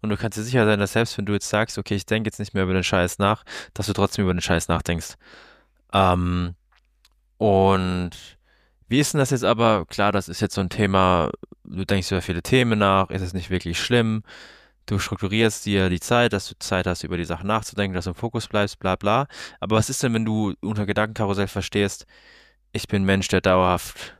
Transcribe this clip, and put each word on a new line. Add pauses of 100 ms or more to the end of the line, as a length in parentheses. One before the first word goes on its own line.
Und
du
kannst
dir
sicher
sein,
dass
selbst
wenn
du
jetzt
sagst,
„Okay,
ich
denk
jetzt
nicht
mehr
über
den
Scheiß
nach“, (300)
dass
du
trotzdem
über
den
Scheiß
nachdenkst. (760)
Ähm, (840)
und (800)
wie
ist
denn
das
jetzt
aber?
Klar,
das
ist
jetzt
so
ein
Thema, (340)
du
denkst
über
viele
Themen
nach,
ist
es
nicht
wirklich
schlimm? (640)
Du
strukturierst
dir
die
Zeit,
dass
du
Zeit
hast,
über
die
Sachen
nachzudenken,
dass
du
im
Fokus
bleibst,
bla
bla. (340)
Aber
was
ist
denn,
wenn
du
unter
Gedankenkarussell
verstehst, (680)
ich
bin
ein
Mensch,
der
dauerhaft